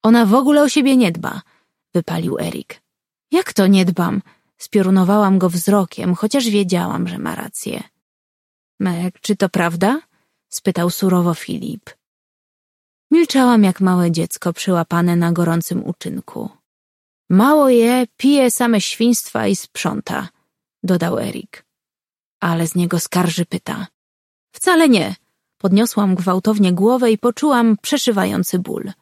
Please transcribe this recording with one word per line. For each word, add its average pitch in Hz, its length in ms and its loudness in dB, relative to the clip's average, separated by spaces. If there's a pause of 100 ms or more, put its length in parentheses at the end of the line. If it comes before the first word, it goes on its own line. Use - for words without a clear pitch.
„Ona 226 240 4
w 196 80 4
ogóle 285 280 4
o 294 60 4
siebie 269 280 2
nie 208 160 2
dba”, 170 300 -10 (520)
wypalił 170 440 -4
Erik. - 440 -10 (480)
„Jak 339 220 0
to 190 140 4
nie 190 180 6
dbam?”, 180 380 -2 (360)
spiorunowałam 190 800 2
go 180 120 2
wzrokiem, 180 640 -2
chociaż 233 340 -2
wiedziałam, 180 600 -2
że 175 100 -10
ma - 160 -8
rację. - 480 -10 (960)
„Meg, 180 400 -4
czy 202 160 -2
to 190 120 0
prawda?”, 180 520 0 (480)
spytał 175 420 -4
surowo 175 440 0
Filip. - 560 -12 (1200)
Milczałam 262 540 4
jak 185 160 0
małe 180 300 2
dziecko 170 420 -4
przyłapane 170 640 -2
na 170 160 0
gorącym 170 520 -2
uczynku. - 680 -10 (800)
„Mało 269 380 4
je, 240 380 4 (100)
pije 269 340 2
same 233 300 0
świństwa 226 680 -2
i 196 100 2
sprząta”, - 720 -8 (540)
dodał 175 360 -2
Erik. - 460 -10 (760)
Ale 165 260 -2
z - 80 -8
niego 175 260 -2
skarży 175 460 -2
pyta. - 400 -10 (680)
„Wcale 330 360 2
nie”, 185 280 2 (420)
podniosłam 202 560 2
gwałtownie 185 580 0
głowę 226 400 2
i 214 60 0
poczułam 240 640 2
przeszywający 196 760 -2
ból. 190 440 -8